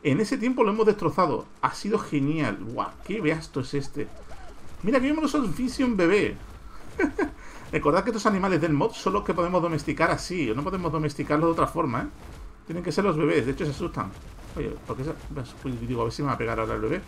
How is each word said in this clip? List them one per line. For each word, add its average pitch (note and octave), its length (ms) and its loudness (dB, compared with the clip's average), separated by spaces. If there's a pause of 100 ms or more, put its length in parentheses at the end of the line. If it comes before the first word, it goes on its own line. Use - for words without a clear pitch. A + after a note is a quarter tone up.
en E3+ 180 4
ese A#3+ 160 0
tiempo B3 260 4
lo G3+ 80 6
hemos A3 140 4
destrozado. E3+ 600 4 (160)
Ha C3 120 2
sido G#3+ 260 0
genial. C#3+ 600 0
Guau, G#2+ 300 -4 (140)
qué G#3 140 -2
beasto D#3 400 0
es C3 140 -4
este. - 340 -2 (760)
Mira, B3 160 6
que B3+ 80 4
vemos D4+ 260 2
los B3 220 2
Vision B3+ 420 0
bebé. E3+ 400 4 (600)
<laughs> - 760 -2
Recordad D#3 320 4
que A3+ 60 0
estos A3 160 -2
animales F#3+ 360 4
del E3 120 2
mod D3+ 200 2
son - 200 -2
los G#3 100 0
que F3+ 100 0
podemos F3 280 2
domesticar D#3+ 480 0
así. F3 460 0
No C#3+ 80 -2
podemos F3+ 280 -2
domesticarlos D#3 580 2
de - 20 4
otra E3 160 2
forma, C#3 360 0
¿eh? - 360 -12 (240)
Tienen E3 180 -6
que F3 80 -4
ser F#3+ 120 2
los F3 140 4
bebés, D3+ 280 4
de C3+ 60 0
hecho D#3+ 140 -2
se D3 60 0
asustan. C3+ 400 -4 (440)
Oye, - 200 -4 (100)
¿por - 120 -6
qué B2+ 60 -6
se, D#3 100 -4 (200)
pues, C3+ 300 -8
uy, C3+ 80 -4 (160)
digo, A#2+ 140 0
a A2+ 40 2
ver A2+ 80 -2
si - 80 -6
me C#3+ 60 0
va B2+ 60 0
a G#2+ 40 -2
pegar A2+ 220 0
ahora A2 160 -2
el G#2+ 60 -2
bebé. C#3+ 260 0